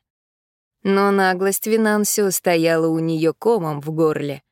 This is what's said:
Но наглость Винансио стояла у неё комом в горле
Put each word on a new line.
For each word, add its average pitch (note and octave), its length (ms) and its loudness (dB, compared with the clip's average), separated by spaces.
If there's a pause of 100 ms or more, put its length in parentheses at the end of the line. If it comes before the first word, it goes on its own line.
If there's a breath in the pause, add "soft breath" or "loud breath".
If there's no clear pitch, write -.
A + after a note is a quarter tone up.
(840)
Но G3 280 2
наглость F#3+ 560 0
Винансио G#3+ 640 0
стояла E3 560 2
у D#3+ 120 0
неё D#3+ 340 0
комом E3 480 -2
в D#3 100 -8
горле D3+ 500 -2 (100)